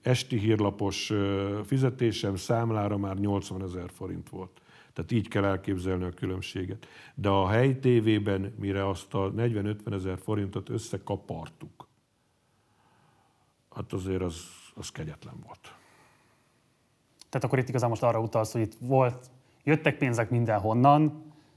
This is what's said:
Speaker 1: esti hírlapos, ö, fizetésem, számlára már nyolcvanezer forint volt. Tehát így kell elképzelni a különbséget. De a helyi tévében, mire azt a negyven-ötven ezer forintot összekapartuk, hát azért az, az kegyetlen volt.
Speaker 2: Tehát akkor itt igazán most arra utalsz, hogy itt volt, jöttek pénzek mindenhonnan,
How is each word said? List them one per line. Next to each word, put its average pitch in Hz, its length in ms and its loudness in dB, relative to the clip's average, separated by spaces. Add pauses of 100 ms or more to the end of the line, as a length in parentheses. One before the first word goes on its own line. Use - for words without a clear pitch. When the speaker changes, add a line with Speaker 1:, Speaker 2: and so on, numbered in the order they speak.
Speaker 1:
esti 123 360 0
hírlapos, 101 720 0
ö, 101 540 0
fizetésem, 123 720 0
számlára 107 600 0
már 98 200 -4
nyolcvanezer 95 720 -4
forint 90 380 -12
volt. 92 320 -16 (320)
Tehát 87 200 -6
így 110 160 0
kell 101 160 0
elképzelni 92 600 -2
a 87 60 -4
különbséget. 92 760 -8 (280)
De 98 140 -2
a 98 200 6
helyi 127 300 4
tévében, 107 800 2
mire 98 300 -2
azt 95 260 -6
a 98 140 0
negyven-ötven 104 640 -2
ezer 92 260 -4
forintot 101 500 -4
összekapartuk, 98 1200 -8 (1900)
hát - 180 -10
azért 92 300 -4
az, 85 120 -4 (400)
az - 160 -12
kegyetlen - 440 -12 (120)
volt. - 280 -20 (1500)
Speaker 2:
Tehát 131 180 -2
akkor 127 120 2
itt 127 100 0
igazán 120 200 2
most 113 140 -2
arra 117 180 4
utalsz, 110 320 0
hogy 117 80 0
itt 107 200 -2
volt, 127 500 2 (340)
jöttek 156 340 2
pénzek 117 320 0
mindenhonnan, 120 1040 4 (240)